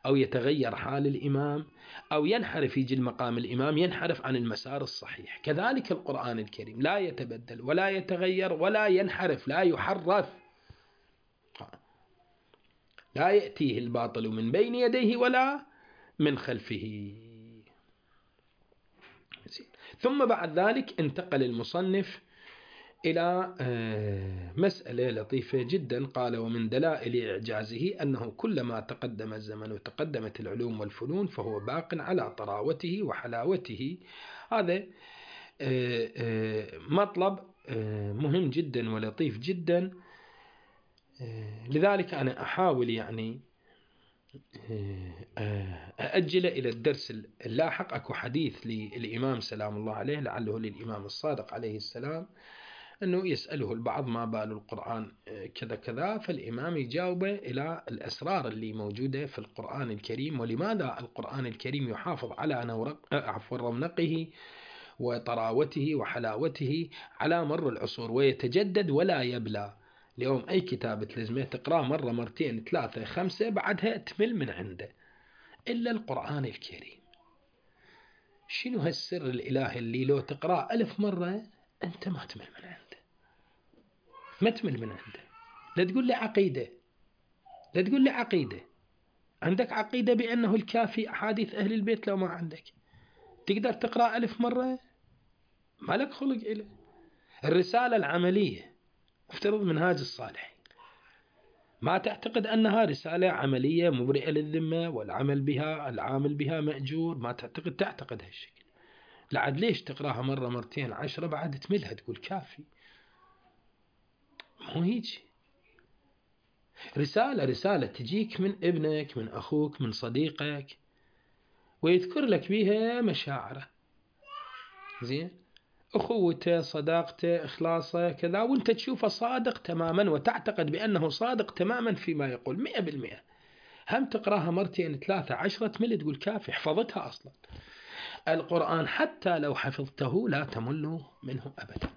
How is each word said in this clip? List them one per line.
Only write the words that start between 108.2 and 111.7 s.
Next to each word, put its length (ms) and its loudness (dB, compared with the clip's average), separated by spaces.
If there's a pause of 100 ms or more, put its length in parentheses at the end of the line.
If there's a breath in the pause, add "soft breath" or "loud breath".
هالشكل. 420 -18 (680 loud breath)
لعد 280 2
ليش 220 2
تقراها 400 -4
مرة، 260 0
مرتين، 440 -4
عشرة، 340 -6
بعد 320 -4
تملها 340 -2